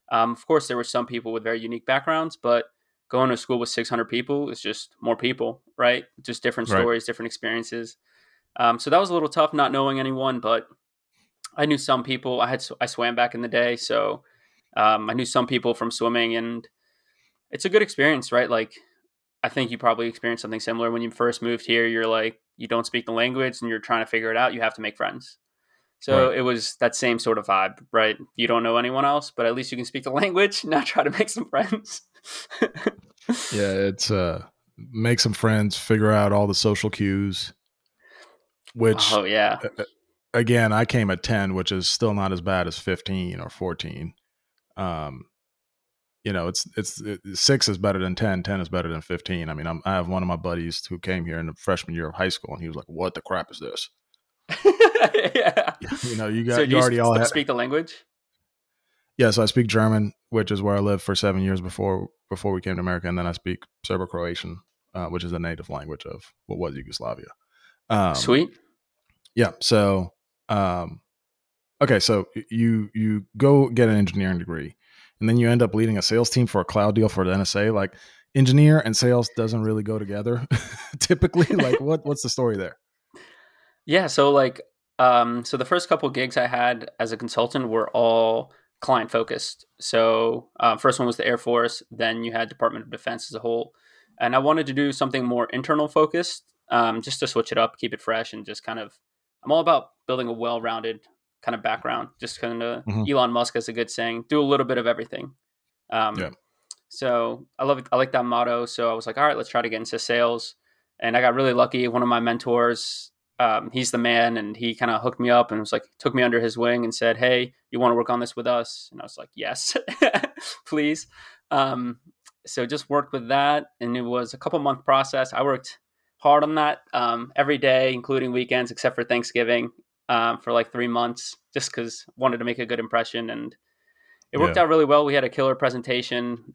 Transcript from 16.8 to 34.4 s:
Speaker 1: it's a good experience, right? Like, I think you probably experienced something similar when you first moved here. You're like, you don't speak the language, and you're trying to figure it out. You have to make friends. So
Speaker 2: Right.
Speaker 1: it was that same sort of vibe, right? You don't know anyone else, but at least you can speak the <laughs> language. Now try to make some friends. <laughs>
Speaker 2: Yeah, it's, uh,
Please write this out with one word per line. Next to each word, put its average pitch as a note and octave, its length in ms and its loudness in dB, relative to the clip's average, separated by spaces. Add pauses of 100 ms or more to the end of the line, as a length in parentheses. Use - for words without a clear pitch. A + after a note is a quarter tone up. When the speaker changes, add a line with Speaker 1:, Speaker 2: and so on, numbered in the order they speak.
Speaker 1:
it's - 140 -8
a F#3+ 40 -2
good G3+ 120 4
experience, C#3+ 500 0
right? A#2+ 180 2
Like, A2+ 260 -2 (680)
I A#2 60 -2
think A#2+ 220 -2
you A#2 60 -6
probably A#2 300 2
experienced A#2 360 -6
something A2 180 -8
similar A#2 300 -2
when A#2 120 -4
you A2+ 80 -6
first A#2+ 300 0
moved A#2 240 -4
here. A#2 220 0
You're A2+ 200 -2
like, A2 340 -2 (160)
you A2+ 100 -12
don't A#2 180 -2
speak A#2+ 200 -6
the A#2 80 -6
language, B2+ 480 -2
and A#2 80 -6
you're A2+ 100 -4
trying A2+ 260 -2
to - 40 -12
figure A2+ 220 -2
it A2+ 60 -2
out. B2 160 2
You A#2 80 -6
have A2+ 140 -2
to A2+ 60 -12
make G#2+ 160 -8
friends. - 400 -8 (600)
So C3+ 300 4
Speaker 2:
Right. - 80 0
Speaker 1:
it C3 40 0
was A#2+ 360 -2
that A#2+ 180 2
same A#2+ 240 0
sort A2+ 200 0
of G#2 80 -6
vibe, F#2+ 440 0
right? A2 260 2 (180)
You A#2 120 0
don't A#2 160 2
know A#2 140 2
anyone B2+ 280 0
else, C#3+ 260 0
but A#2+ 160 -2
at A#2 80 0
least C3 160 -8
you B2+ 60 -8
can B2 80 -8
speak C3 200 -10
the C3+ 60 -4
<laughs> D3 120 0
language. G3 420 0
Now D#3 180 0
try - 200 0
to D3 80 0
make - 180 0
some - 200 -8
friends. F#3+ 540 -4 (580)
<laughs> - 0 - (880)
Speaker 2:
Yeah, G2+ 200 0
it's, G2 400 0
uh, F2 340 0 (320)